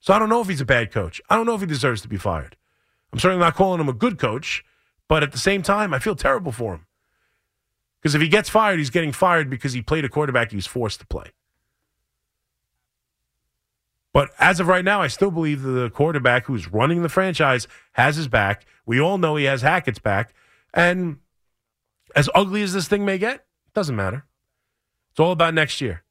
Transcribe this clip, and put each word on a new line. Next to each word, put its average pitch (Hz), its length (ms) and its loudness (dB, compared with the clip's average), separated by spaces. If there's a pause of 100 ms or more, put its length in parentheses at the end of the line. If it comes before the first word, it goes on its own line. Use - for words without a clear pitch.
So - 120 2
I 208 60 6
don't 220 100 0
know 233 120 2
if 202 80 -4
he's 160 120 -4
a 131 60 -4
bad 117 240 2
coach. 90 400 -6
I 202 60 4
don't 226 100 0
know 233 80 0
if 208 60 -4
he 196 60 -6
deserves 127 360 -2
to 113 60 -16
be 101 100 -6
fired. 82 380 -4 (560)
I'm 120 80 -6
certainly 180 240 2
not 165 100 4
calling 185 260 2
him 147 80 -2
a 131 60 -2
good 196 240 -2
coach, 123 460 -4 (420)
but 156 160 2
at 143 80 -2
the 127 80 -10
same 196 240 0
time, 202 320 0
I 127 60 -2
feel 208 160 -2
terrible 143 340 -2
for 110 240 -6
him. 80 120 -18 (1160)
'Cause 151 140 0
if 147 40 2
he 165 60 2
gets 196 220 2
fired, 208 320 2
he's 139 100 -4
getting 160 220 -2
fired 165 360 2
because 131 260 -6
he 123 60 -6
played 151 240 -2
a 131 40 -4
quarterback 127 420 -2
he 104 60 -8
was 95 100 -6
forced 113 320 -6
to - 80 -20
play. - 240 -10 (2750)
But 139 180 2 (100)
as 165 180 4
of 180 80 2
right 180 180 4
now, 202 160 2
I 165 60 0
still 190 240 0
believe 156 320 -2
that 135 80 -4
the 123 200 0
quarterback 127 560 2
who's 107 260 -6
running 147 300 0
the 170 60 -2
franchise 151 580 0 (260)
has 143 240 2
his 160 120 -4
back. 104 380 0 (180)
We 120 160 0
all 190 180 2
know 156 180 0
he 147 80 0
has 135 180 0
Hackett's 156 380 0
back. 104 340 -2 (400)
And 175 440 0 (1000)
as 143 180 4
ugly 196 280 2
as 185 100 -4
this 185 160 -4
thing 202 160 0
may 196 140 0
get, 233 180 -2
it - 380 -20
doesn't 156 220 -2
matter. 101 280 -4 (880)
It's - 80 -4
all 165 100 4
about 165 240 2
next 156 260 0
year. 98 300 -6